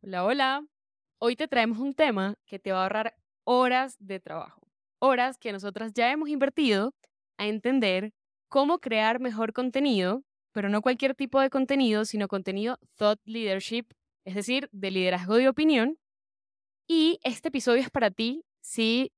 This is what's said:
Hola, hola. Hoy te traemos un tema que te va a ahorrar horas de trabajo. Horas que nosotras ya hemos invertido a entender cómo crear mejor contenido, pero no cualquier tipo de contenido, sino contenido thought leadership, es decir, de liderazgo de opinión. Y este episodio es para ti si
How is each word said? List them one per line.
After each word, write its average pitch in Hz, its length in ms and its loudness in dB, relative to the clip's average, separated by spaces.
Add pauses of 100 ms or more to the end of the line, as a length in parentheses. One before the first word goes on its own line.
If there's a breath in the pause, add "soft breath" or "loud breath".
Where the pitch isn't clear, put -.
Hola, 180 160 -4
hola. 269 420 0 (520)
Hoy 240 160 0
te 311 140 -4
traemos 226 320 0
un 277 120 -4
tema 208 440 0 (100)
que 196 140 -14
te 196 100 -8
va 185 80 0
a 185 60 0
ahorrar 214 320 -4 (260)
horas 254 560 2
de 190 220 -12
trabajo. - 420 -14 (380)
Horas 254 360 2
que - 140 -8
nosotras 202 440 -8
ya 240 180 2
hemos 302 160 -2
invertido 269 680 2 (440)
a 208 100 -4
entender 214 640 0 (360)
cómo 285 300 2
crear 226 400 0
mejor 226 340 -4
contenido, 254 680 0 (300)
pero 202 160 -4
no 208 120 0
cualquier 262 360 0
tipo 269 240 0
de 269 100 2
contenido, 262 540 2
sino 208 240 -4
contenido 196 500 -4 (160)
thought 214 300 2
leadership, 220 600 -4 (380)
es 190 120 -10
decir, 247 340 -2
de 196 220 -6
liderazgo 180 420 0
de 254 140 6
opinión. 294 500 2 (880)
Y 330 380 2
este 247 240 -4
episodio 254 340 2
es 247 80 -4
para 226 220 0
ti 247 320 -4 (160)
si 233 580 0